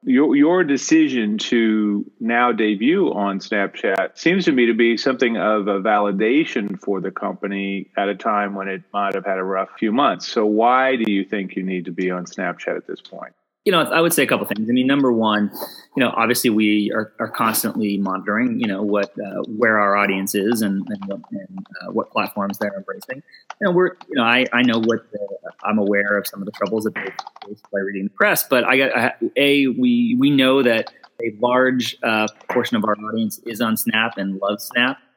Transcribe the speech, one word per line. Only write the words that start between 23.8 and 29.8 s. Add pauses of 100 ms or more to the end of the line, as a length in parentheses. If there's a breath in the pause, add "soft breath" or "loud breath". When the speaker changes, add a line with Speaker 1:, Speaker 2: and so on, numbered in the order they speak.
Speaker 2:
you
know,
I,
I
know
what
the, (380)
I'm
aware
of
some
of
the
troubles
that
they've (320)
faced
by
reading
the
press,
but
I
got,
I, (220)
A,
we,